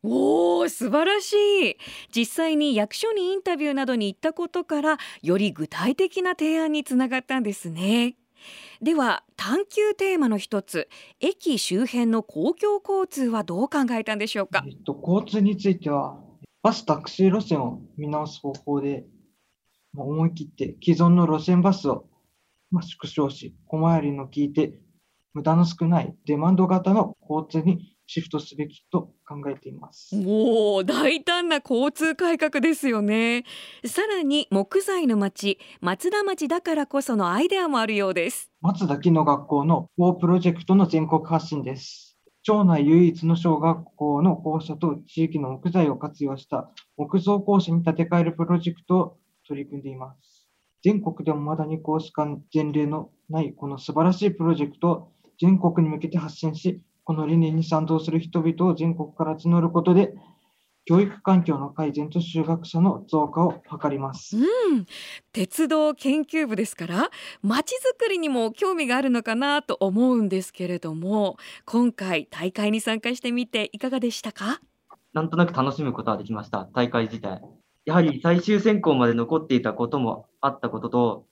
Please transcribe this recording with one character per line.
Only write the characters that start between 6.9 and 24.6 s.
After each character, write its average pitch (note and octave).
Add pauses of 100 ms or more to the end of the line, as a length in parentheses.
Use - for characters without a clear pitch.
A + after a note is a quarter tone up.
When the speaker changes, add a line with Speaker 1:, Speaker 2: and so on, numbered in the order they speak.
Speaker 1:
な B3+
が B3+
っ B3+
た C4
ん B3
で G#3
す -
ね。 G#3 (680)
で C#4+
は、 B3 (120)
探 C4
究 G#4
テ G4
ー F4
マ C4+
の G#3+
一 G3
つ、 - (320)
駅 D#4
周 G#3
辺 A#3+
の A3+
公 G#3+
共 G#4
交 F#4+
通 C4
は A3
ど F3
う C#4
考 D4 (120)
え A3+
た A3
ん G#3
で G#3+
し A3
ょ G3
う F#3+
か？ F#3+
Speaker 2:
え C3+
っ -
と、 C#3+
交 -
通 G#3+
に G3
つ -
い F#3
て D#3
は、 C#3+ (420)
バ G#3+
ス -
タ D3+
ク -
シ F#3+
ー F3+
路 G#3+
線 C#3+
を - (160)
見 D3
直 D3+
す -
方 C#3
向 C#3+
で、 C#3 (880)
ま C#3
あ、 -
思 D#3
い E3+
切 E3
っ -
て -
既 E3+
存 E3+
の F3
路 D#3
線 F3+
バ F#3+
ス D3
を、 - (640)
ま F3+
あ、 -
縮 -
小 C#3+
し、 - (100)
小 D#3+
回 E3
り C#3+
の C#3
利 D3
い C#3+
て、 - (540)